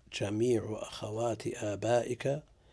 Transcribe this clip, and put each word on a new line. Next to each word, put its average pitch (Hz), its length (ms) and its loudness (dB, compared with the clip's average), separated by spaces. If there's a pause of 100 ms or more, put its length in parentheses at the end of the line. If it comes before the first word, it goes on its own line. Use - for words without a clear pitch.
(200)
جميع 107 640 2
أخوات 110 680 -2
آبائك 117 960 0 (300)